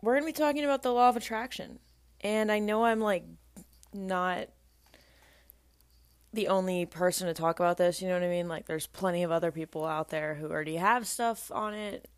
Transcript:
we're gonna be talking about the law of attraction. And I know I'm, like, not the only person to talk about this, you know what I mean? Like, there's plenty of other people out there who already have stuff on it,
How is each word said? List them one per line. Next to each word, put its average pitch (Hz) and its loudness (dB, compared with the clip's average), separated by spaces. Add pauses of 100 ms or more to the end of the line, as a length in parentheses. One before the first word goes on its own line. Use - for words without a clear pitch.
we're 233 2
gonna 285 2
be 320 -4
talking 294 2
about 277 2
the 254 0
law 247 6
of 240 2
attraction. - -8 (420)
And 214 2
I 214 4
know 214 2
I'm, 226 4
like, 202 0 (680)
not 185 -2 (1800)
the 208 -2
only 185 2
person 180 0
to 165 -2
talk 165 0
about 175 4
this, 175 2
you 185 -4
know 180 2
what 180 0
I 175 0
mean? 175 -2
Like, 165 -6
there's 160 -6
plenty 180 -2
of 170 0
other 165 0
people 156 -6
out 156 -4
there 151 -4
who 151 -8
already 156 -4
have 208 2
stuff - -4
on 214 -4
it, 208 -10